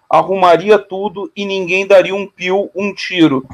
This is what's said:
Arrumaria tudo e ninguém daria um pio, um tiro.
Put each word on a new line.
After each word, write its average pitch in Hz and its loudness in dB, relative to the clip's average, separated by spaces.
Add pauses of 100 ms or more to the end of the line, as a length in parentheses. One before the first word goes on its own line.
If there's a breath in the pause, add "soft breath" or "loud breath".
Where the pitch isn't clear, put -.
Arrumaria 180 2
tudo 190 -10
e 202 -8
ninguém 190 -4
daria 190 4
um 196 -6
pio, 185 -4
um 196 -6
tiro. 156 0